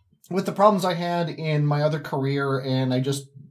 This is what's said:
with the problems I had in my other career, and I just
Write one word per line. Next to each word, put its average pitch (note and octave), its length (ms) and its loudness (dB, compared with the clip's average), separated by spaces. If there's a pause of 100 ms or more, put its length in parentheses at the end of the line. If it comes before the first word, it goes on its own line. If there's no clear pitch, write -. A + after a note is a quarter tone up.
(300)
with F3+ 160 -2
the F#3 80 -4
problems G3 320 6
I F3+ 80 2
had F3 360 -2
in D3+ 360 -2
my D3 160 2
other D3+ 180 0
career, C#3 600 -2
and C3 320 0
I B2+ 80 0
just C#3 260 -4 (240)